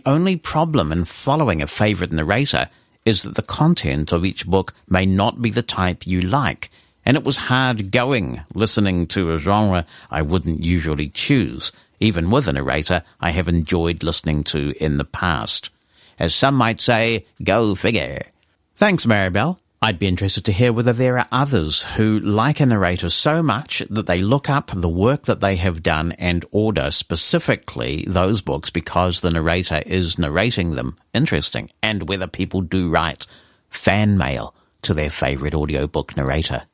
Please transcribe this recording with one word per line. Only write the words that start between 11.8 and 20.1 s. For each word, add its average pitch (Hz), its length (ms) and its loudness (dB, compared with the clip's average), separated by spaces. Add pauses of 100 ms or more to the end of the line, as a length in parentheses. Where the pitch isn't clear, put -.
even 85 300 2
with 127 180 2
a 73 60 0
narrator 69 500 0 (160)
I 85 120 0
have 82 180 0
enjoyed 85 540 0
listening 78 420 0
to 73 340 -2
in 73 200 0
the 71 40 -2
past. - 640 -4 (480)
As 82 160 0
some 139 220 2
might 113 240 2
say, 113 460 2 (180)
"Go 101 320 2
figure." 78 480 -2 (540)
Thanks, 208 280 4
Maribel. 104 520 2 (280)
I'd 98 140 0
be 98 80 2
interested 92 380 -2